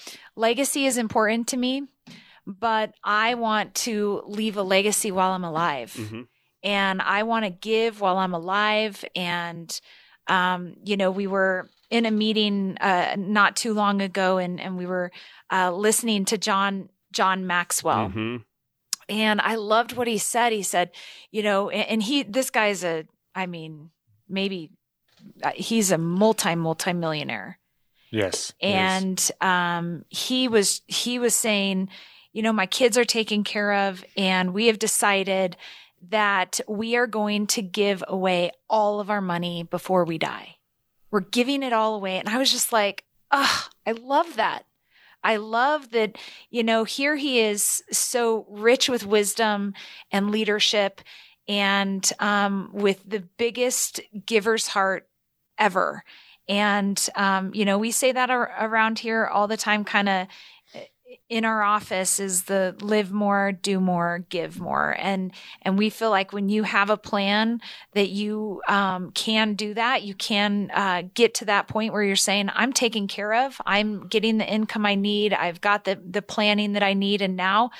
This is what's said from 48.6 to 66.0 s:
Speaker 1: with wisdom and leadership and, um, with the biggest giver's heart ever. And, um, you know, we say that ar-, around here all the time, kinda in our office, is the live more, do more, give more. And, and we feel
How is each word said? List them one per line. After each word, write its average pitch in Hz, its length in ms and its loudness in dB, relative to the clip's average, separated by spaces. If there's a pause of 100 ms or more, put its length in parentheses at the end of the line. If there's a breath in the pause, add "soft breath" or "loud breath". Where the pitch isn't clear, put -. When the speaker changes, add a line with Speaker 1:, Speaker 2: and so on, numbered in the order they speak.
Speaker 1:
with 233 180 -2
wisdom 208 680 2 (380 loud breath)
and 202 220 0
leadership 208 680 0 (460 loud breath)
and, 196 720 2
um, 202 540 0
with 202 360 0
the 202 120 -6
biggest 233 800 -4 (260)
giver's 220 400 2
heart 190 420 -2 (500)
ever. 185 440 2 (460 loud breath)
And, 202 520 0 (140)
um, 190 400 0
you 208 100 0
know, 196 140 2
we 220 140 -2
say 262 180 2
that 254 200 0
ar-, 247 280 0
around 220 400 2
here 226 280 0
all 208 200 2
the 220 100 -2
time, 214 280 0
kinda 196 420 2 (1000 loud breath)
in 226 160 -2
our 220 180 0
office, 202 560 0
is 190 260 -2
the 190 360 0
live 208 320 0
more, 202 400 2
do 190 280 0
more, 175 500 0
give 165 280 -4
more. 151 400 0
And, 185 340 -2 (280 loud breath)
and 190 160 2
we 208 140 4
feel 226 180 -2